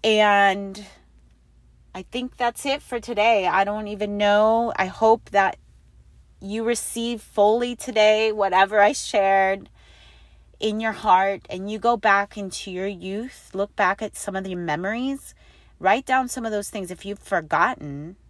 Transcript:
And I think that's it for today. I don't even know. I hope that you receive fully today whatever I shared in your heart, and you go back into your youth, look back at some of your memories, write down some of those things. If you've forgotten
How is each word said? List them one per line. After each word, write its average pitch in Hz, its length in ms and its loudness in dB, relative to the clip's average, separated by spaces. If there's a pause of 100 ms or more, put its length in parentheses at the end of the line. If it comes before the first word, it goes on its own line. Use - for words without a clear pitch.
And 202 800 2 (1080)
I 190 80 -12
think 254 340 -10
that's 240 280 -2
it 285 180 -2
for 240 160 -8
today. 214 480 2
I 190 160 2
don't 208 240 -4
even 202 300 -6
know. 214 580 4
I 190 100 -2
hope 220 460 2
that 196 260 2 (800)
you 208 240 -8
receive 233 600 -4
fully 233 520 2
today 214 560 2
whatever 196 480 2
I 208 120 6
shared 196 760 0 (920)
in 214 200 -2
your 226 120 -4
heart, 196 580 2
and 190 220 -8
you 214 80 -8
go 233 180 2
back 202 400 0
into 196 320 -10
your 185 180 -6
youth, 196 680 -10
look 196 220 -4
back 196 280 0
at 208 120 -10
some 190 200 -8
of 190 100 -6
your 185 140 -8
memories, 208 760 -6 (460)
write 208 260 2
down 262 220 0
some 240 180 -10
of 220 60 -4
those 208 180 -6
things. 185 220 -10
If 180 120 -14
you've 202 160 -10
forgotten 160 960 -4 (140)